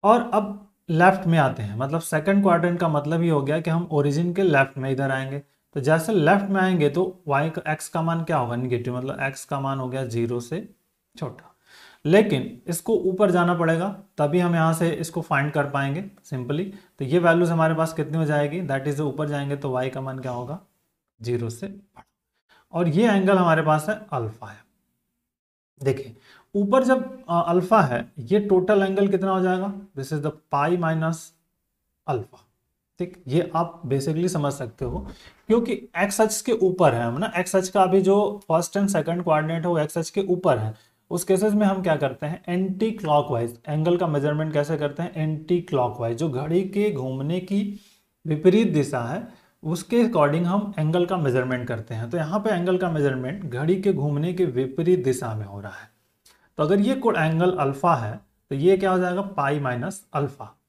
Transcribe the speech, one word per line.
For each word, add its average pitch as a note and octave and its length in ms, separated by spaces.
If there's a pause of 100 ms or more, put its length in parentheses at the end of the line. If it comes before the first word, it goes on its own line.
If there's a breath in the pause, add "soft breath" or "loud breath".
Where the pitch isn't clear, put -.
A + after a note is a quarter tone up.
और A#3 300
अब G3 360 (200)
लेफ्ट F3+ 380
में E3 100
आते A#2+ 260
हैं, G2+ 140
मतलब C#3 240
सेकंड F#3+ 420
क्वाड्रेंट F3 360
का F3 100
मतलब D3+ 320
ये E3+ 80
हो D3+ 120
गया D3 180
कि E3 100
हम E3+ 220
ओरिजिन D3+ 420
के G3 100
लेफ्ट C#3 340
में C3+ 140
इधर C3+ 200
आएंगे। C3+ 300 (340)
तो D3 60
जैसे D#3 320
लेफ्ट G3 360
में G3 120
आएंगे F3+ 280
तो D#3+ 140 (240)
वाई C#3+ 220
का, - 120 (100)
एक्स - 180
का E3+ 120
मान E3 220
क्या D#3+ 140
होगा? A#2+ 180
नेगेटिव, B2 420
मतलब C3 220
एक्स C3+ 260
का C#3 140
मान C3+ 200
हो C3 100
गया C3 160
ज़ीरो A#2 340
से D#3+ 280 (480)
छोटा। - 360 (540 loud breath)
लेकिन D#3+ 640
इसको F3 360
ऊपर F#3 280
जाना F3 220
पड़ेगा, E3+ 360 (280)
तभी D3+ 220
हम F3 160
यहाँ E3 180
से E3 180
इसको E3 300
फाइंड D3 320
कर C#3 160
पाएंगे C#3 400 (160)
simply। C#3 400 (340 loud breath)
तो C#3 60
ये D3 140
वैल्यूज E3+ 300
हमारे D#3+ 260
पास D#3+ 180
कितनी D3 240
हो D#3+ 80
जाएगी? D3 360
That E3 260
is, D3 120
ऊपर D3+ 300
जाएंगे C#3+ 260
तो C#3 160
वाई B2+ 180
का C3 120
मान C3 180
क्या B2+ 120
होगा? B2+ 280 (600)
ज़ीरो A#2 300
से - 180
बड़ा। - 360 (680 soft breath)
और F3 140
ये F#3+ 220
एंगल F#3+ 280
हमारे E3 240
पास D3+ 280
है G#3+ 60 (180)
अल्फा A2 340
है। - 160 (1160)
देखिए - 340 (400 soft breath)
ऊपर G3+ 280
जब, B3+ 420
अ, E3+ 160
अल्फा F3+ 400
है, B2+ 300 (100)
ये D3+ 180
टोटल G3 440
एंगल F#3+ 240
कितना F#3+ 240
हो F#3+ 100
जाएगा? F#3 320 (240)
This C3+ 160
is D3+ 80
the D3 100 (220)
pi C#3+ 240
minus D#3+ 440 (840)
alpha, A#2+ 320 (600)
ठीक। F3+ 280
ये D#3 280
आप E3 280
basically D#3 460
समझ D3 240
सकते B2+ 320
हो - 220 (400 loud breath)
क्योंकि A#3 260 (240)
एक्स G3 240
अक्ष A3 200
के E3+ 100 (100)
ऊपर F3+ 340
है A#2+ 80
हम A#2 140
ना, G3+ 200
एक्स F3+ 180
अक्ष F#3 140
का F#3+ 140
अभी F#3 180
जो G3 160 (320)
फर्स्ट E3+ 280
and G3+ 120
सेकंड E3+ 340
कोऑर्डिनेट D#3+ 400
है F3 60
वो F3 100
एक्स D3+ 180
अक्ष E3 120
के G3+ 180
ऊपर F3 300
है। A2 160 (380 soft breath)
उस - 120
केसेस G3+ 300
में G#3 140
हम F#3+ 140
क्या F3 140
करते C#3 300
हैं? D#3 220
एंटी F#3+ 440
क्लॉकवाइज D3 680 (100)
एंगल D#3 300
का F3 100
मेजरमेंट D3+ 460
कैसे D3+ 240
करते D3 260
हैं? E3+ 100
एंटी D#3 480
क्लॉकवाइज, A#2+ 560
जो D#3+ 120
घड़ी D3+ 340
के G3+ 280
घूमने C3+ 500
की G3 200 (640 loud breath)
विपरीत F3 480
दिशा C#3 300
है D3+ 240 (360 loud breath)
उसके F3+ 400
according E3+ 420
हम G3+ 340
एंगल E3 260
का F#3 120
मेजरमेंट B2+ 500
करते A#2 260
हैं। A2+ 160
तो F3 80
यहाँ E3 220
पे G#3 100
एंगल F3+ 280
का F3+ 140
मेजरमेंट C#3+ 520
घड़ी D#3 380
के G3 120
घूमने D3 400
के F3+ 140
विपरीत C#3 560
दिशा B2 320
में G#2+ 100
हो G2 140
रहा G2+ 140
है। - 160 (680 soft breath)
तो D3+ 60
अगर F#3 160
ये A3 160
कोण A#3 220
एंगल D#3+ 400
अल्फा C#3+ 380
है A#2 240 (320)
तो C3+ 40
ये E3+ 220
क्या F#3+ 140
हो F#3 80
जाएगा? F3+ 220
पाई D3 380
माइनस C3+ 540
अल्फा। C#3 320 (240)